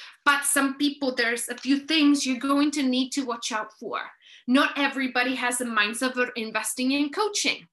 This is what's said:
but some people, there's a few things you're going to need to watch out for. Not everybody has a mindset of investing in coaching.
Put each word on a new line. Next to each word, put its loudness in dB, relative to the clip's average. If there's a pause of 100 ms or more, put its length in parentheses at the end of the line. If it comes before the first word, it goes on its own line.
(260)
but 2
some 2
people, 0
there's -2
a -8
few 2
things 4
you're -2
going 2
to -2
need 0
to -2
watch -6
out -6
for. -8 (480)
Not 4
everybody 0
has -2
a -2
mindset 0
of 0
investing -2
in 0
coaching. -2